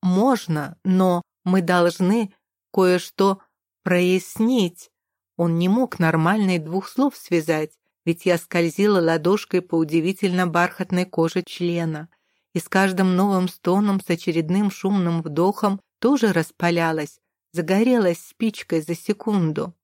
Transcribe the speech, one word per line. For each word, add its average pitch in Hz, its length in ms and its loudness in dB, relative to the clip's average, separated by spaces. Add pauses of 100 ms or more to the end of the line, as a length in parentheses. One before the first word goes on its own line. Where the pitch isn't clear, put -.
«Можно, 185 800 0
но 185 380 2 (220)
мы 185 180 2
должны 180 720 0 (380)
кое-что 190 680 0 (440)
прояснить». 185 1080 0 (460)
Он 170 200 0
не 175 100 2
мог 233 320 0
нормально 180 560 2
и 170 40 -2
двух 165 280 -6
слов 269 300 -2
связать, 156 600 -2 (280)
ведь 165 200 -4
я 175 120 2
скользила 180 640 0
ладошкой 165 600 0
по 175 140 -6
удивительно 175 720 0
бархатной 180 580 -2
коже 170 380 -2
члена. 170 680 -6 (440)
И 175 60 -4
с - 80 -12
каждым 190 480 2
новым 185 320 2
стоном, 196 540 0
с - 80 -20
очередным 170 600 -2
шумным 185 520 -2
вдохом 185 600 0 (180)
тоже 233 320 2
распалялась, 165 880 -2 (340)
загорелась 190 680 2
спичкой - 600 -4
за 170 120 -6
секунду. 180 920 -2